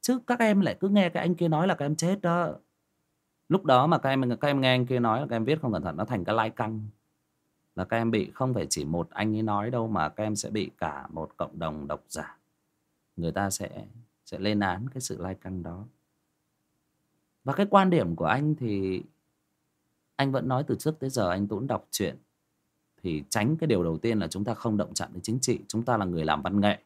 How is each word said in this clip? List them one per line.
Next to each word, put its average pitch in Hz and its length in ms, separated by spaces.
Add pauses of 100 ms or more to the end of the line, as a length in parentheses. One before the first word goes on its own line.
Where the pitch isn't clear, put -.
Chứ 247 200
các 240 120
em 214 220
lại 147 180
cứ 196 100
nghe 196 200
cái - 140
anh 175 120
kia 170 120
nói 160 200
là 180 80
các 143 100
em 147 100
chết 185 260
đó. 170 320 (960)
Lúc 190 160
đó 131 220
mà 165 100
các 135 120
em, 131 280
các 147 100
em 143 140
nghe 131 120
anh 127 120
kia 127 140
nói 117 220
là 147 80
các 117 60
em 113 100
viết 156 160
không 120 120
cẩn 82 100
thận, 78 140
nó 98 80
thành 107 180
cái 101 120
lai 113 140
căng. 110 380 (880)
Là 92 100
các 117 120
em 117 140
bị 110 220
không 131 200
phải 90 160
chỉ 76 160
một 82 240
anh 107 260
ấy 107 80
nói 107 280
đâu, 117 160
mà 85 220
các 107 140
em 107 120
sẽ - 140
bị 107 280
cả 71 300
một 80 300
cộng - 220
đồng 76 280
độc 73 200
giả. - 300 (760)
Người 82 160
ta 98 180
sẽ, - 360 (400)
sẽ - 140
lên 104 200
án 101 340
cái 131 80
sự - 200
lai 92 140
căng 92 280
đó. 87 200 (1600)
Và 135 100
cái 202 160
quan 196 200
điểm 101 260
của 82 100
anh 143 300
thì 98 480 (1120)
anh 139 160
vẫn 131 160
nói 131 200
từ 117 80
trước 156 240
tới 135 100
giờ 110 200
anh 98 180
Tuấn 110 200
đọc 110 240
truyện. 87 260 (840)
Thì 78 280
tránh 120 280
cái 160 100
điều 101 160
đầu 82 140
tiên 110 220
là 85 80
chúng 92 160
ta 117 100
không 110 240
động 85 160
chạm - 200
đến 90 80
chính 117 180
trị. 127 280
Chúng 113 160
ta 120 140
là 101 80
người 85 200
làm 76 160
văn 98 180
nghệ. 101 260